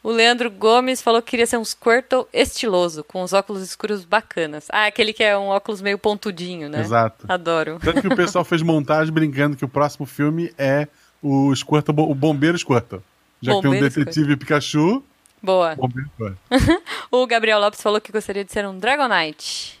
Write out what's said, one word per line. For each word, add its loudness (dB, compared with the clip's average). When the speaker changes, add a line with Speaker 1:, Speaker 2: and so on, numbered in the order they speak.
Speaker 1:
O -4
Leandro 2
Gomes 2
falou 4
que -12
queria 2
ser -2
um -4
Squirtle 0
estiloso, 0
com -8
os -4
óculos -2
escuros -8
bacanas. -4
Ah, 2
aquele 0
que -6
é 4
um -2
óculos -2
meio -2
pontudinho, -4
né? -6
Speaker 2:
Exato. 0
Speaker 1:
Adoro. -2
Speaker 2:
Tanto 2
que -2
o 2
pessoal 0
fez 0
montagem 2
brincando 0
que -4
o -8
próximo -2
filme -2
é 0
o 2
Squirtle, 0
o 2
Bombeiro 2
Squirtle. -2
Já 2
que 0
tem 2
um 4
Speaker 1:
Bombeiro 2
Speaker 2:
detetive -4
Speaker 1:
Squirtle. 0
Speaker 2:
Pikachu, 0
Speaker 1:
Boa. 2
Speaker 2:
Bombeiro -4
Squirtle. -8
Speaker 1:
<laughs> 0
O 2
Gabriel 2
Lopes 0
falou 0
que -10
gostaria -6
de -20
ser -2
um -12
Dragonite. -2